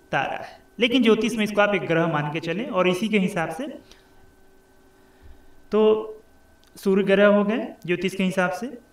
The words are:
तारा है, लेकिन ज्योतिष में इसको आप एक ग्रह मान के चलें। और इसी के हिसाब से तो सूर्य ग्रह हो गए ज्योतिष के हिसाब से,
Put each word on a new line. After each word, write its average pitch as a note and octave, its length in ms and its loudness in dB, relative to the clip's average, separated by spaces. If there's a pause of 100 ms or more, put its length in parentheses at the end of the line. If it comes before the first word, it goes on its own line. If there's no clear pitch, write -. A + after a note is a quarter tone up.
(120)
तारा C#3 240 -2
है, - 260 -16 (160)
लेकिन B3 240 0
ज्योतिष A3 320 2
में G#3+ 100 -2
इसको G#3 160 -2
आप G#3 140 2
एक E3 120 -2
ग्रह E3 200 0
मान D3+ 260 -2
के E3 80 -6
चलें। F3 260 -6
और F#3 220 0
इसी F3+ 200 -2
के G#3+ 100 0
हिसाब F3 320 -2
से C4 160 -10 (2000)
तो G#3+ 420 2 (640)
सूर्य G3 280 2
ग्रह G3 220 4
हो G3+ 180 6
गए B3 300 -4 (120)
ज्योतिष F3 280 -2
के F#3+ 100 -2
हिसाब F3+ 260 0
से, A#3 280 -8 (140)